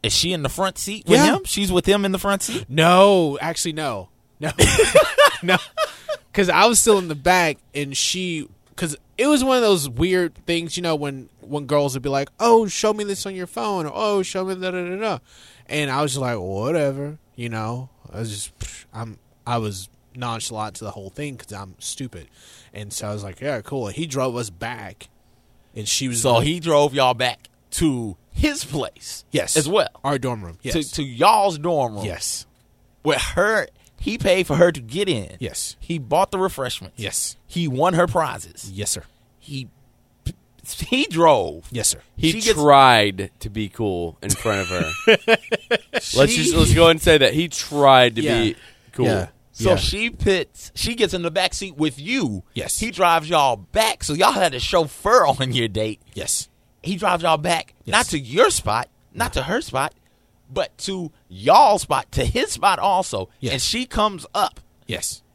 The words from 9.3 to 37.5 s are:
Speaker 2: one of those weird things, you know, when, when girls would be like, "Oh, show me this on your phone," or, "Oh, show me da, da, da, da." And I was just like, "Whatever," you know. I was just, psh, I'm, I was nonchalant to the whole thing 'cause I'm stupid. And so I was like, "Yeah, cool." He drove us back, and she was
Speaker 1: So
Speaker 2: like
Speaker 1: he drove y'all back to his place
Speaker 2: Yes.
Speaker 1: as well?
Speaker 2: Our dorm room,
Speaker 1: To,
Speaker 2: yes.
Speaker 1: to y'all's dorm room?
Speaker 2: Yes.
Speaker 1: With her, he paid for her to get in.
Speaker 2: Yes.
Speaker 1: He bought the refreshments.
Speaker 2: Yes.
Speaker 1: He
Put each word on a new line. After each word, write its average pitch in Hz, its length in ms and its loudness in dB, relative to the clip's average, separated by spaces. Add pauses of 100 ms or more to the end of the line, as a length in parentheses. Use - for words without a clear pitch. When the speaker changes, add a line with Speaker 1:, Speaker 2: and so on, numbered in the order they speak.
Speaker 2:
one 262 120 4
of 247 60 4
those 185 260 2
weird 170 460 -2 (120)
things, 170 300 -4
you 180 60 -6
know, 165 140 0
when, 139 320 -8 (120)
when 143 260 -8
girls 143 280 0
would 135 80 -6
be 139 60 -4
like, 139 200 -2 (120)
"Oh, 226 260 4
show 214 260 0
me 214 120 -4
this 196 220 -8
on 196 80 -10
your 185 120 -8
phone," 202 400 -4
or, 143 80 -8
"Oh, 208 280 0
show 185 220 -6
me 190 100 -6
da, 185 160 -6
da, 180 180 -6
da, 180 80 -8
da." 202 220 -4 (500)
And 147 220 -4
I 139 120 -2
was 143 100 -2
just 139 80 -6
like, 123 180 -2
"Whatever," 139 800 -4 (180)
you 120 120 -8
know. 117 400 -8 (240)
I 104 80 -10
was 113 100 -6
just, - 300 -12
psh, - 240 -14 (100)
I'm, 113 240 -14 (280)
I 120 120 -2
was 101 300 -8 (260)
nonchalant 113 640 -8
to - 80 -16
the 101 80 -10
whole 95 180 -16
thing 143 260 -12
'cause - 160 -18
I'm 95 280 -14
stupid. - 480 -12 (440)
And 101 200 -14
so - 160 -8
I 104 40 -6
was 107 120 -8
like, 95 160 -14
"Yeah, 131 220 -6
cool." 127 260 -8
He 147 180 -8
drove 131 300 -4
us 113 140 -8
back, 107 580 -14 (680)
and 107 140 -10
she - 200 -2
was 117 140 -4
Speaker 1:
So 127 120 4
Speaker 2:
like 113 100 4
Speaker 1:
he 170 160 -2
drove 147 340 4
y'all 131 200 2
back 120 340 -4 (240)
to 123 440 -2 (140)
his - 340 -2
place - 680 -10
Speaker 2:
Yes. - 260 -2
Speaker 1:
as 151 120 0
well? 208 200 2 (160)
Speaker 2:
Our 139 140 -2
dorm 117 260 -6
room, 85 180 -16
Speaker 1:
To, 131 60 -10
Speaker 2:
yes. 151 240 -4
Speaker 1:
to 156 100 -6
y'all's 170 560 0
dorm 147 380 -4
room? 104 80 -10
Speaker 2:
Yes. - 400 -8 (580)
Speaker 1:
With 143 160 0 (160)
her, 202 320 0 (320)
he - 200 -6
paid 185 280 2
for 143 100 0
her 175 140 8
to 151 100 -10
get 147 280 -4
in. 110 320 -6
Speaker 2:
Yes. - 400 -8
Speaker 1:
He 170 180 -6
bought 147 340 0
the 196 60 -6
refreshments. 131 600 -6
Speaker 2:
Yes. - 380 -6 (100)
Speaker 1:
He 170 200 -4